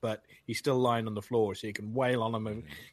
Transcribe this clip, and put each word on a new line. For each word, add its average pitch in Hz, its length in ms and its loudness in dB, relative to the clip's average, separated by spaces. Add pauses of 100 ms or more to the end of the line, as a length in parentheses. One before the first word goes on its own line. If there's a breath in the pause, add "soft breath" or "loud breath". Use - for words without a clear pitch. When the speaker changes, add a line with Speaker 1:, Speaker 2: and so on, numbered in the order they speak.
Speaker 1:
but 110 240 -4 (220 loud breath)
he's 117 120 -4
still 135 200 2
lying 117 280 4
on 110 80 -4
the 104 80 -4
floor, 107 320 2
so 110 120 -8
you 104 80 -4
can 104 180 -8
wail 123 300 2
on 113 120 0
him 110 120 -2
and 110 180 -6
Speaker 2:
Mm-hmm. - 80 -16 (200 loud breath)